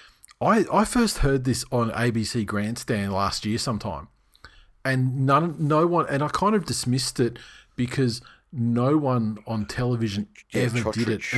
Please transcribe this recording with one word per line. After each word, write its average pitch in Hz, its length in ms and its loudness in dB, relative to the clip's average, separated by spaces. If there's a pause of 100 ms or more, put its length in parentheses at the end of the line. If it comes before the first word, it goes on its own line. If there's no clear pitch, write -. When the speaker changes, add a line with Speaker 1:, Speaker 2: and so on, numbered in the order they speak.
(420)
Speaker 1:
I, 196 300 4
I 202 140 2
first 233 340 0
heard 135 240 2
this 127 280 0
on 117 240 0
A 120 160 0
B 110 120 -2
C 107 220 -2
Grandstand 104 680 -2
last 98 340 -2
year 107 120 0
sometime, 101 500 -6 (760)
and 131 400 0
none, 147 340 4
no 156 280 4
one, 170 200 2
and 139 160 0
I 151 60 0
kind 208 260 2
of 190 100 0
dismissed - 540 -2
it 120 180 2 (380)
because 123 460 0 (300)
no 123 460 2
one 120 480 0
on 110 200 -4
television 113 640 -2 (240)
Speaker 2:
Yeah, 104 120 0
Speaker 1:
ever 117 280 0
did 113 180 0
it 104 120 -2
Speaker 2:
Chotrich - 160 -6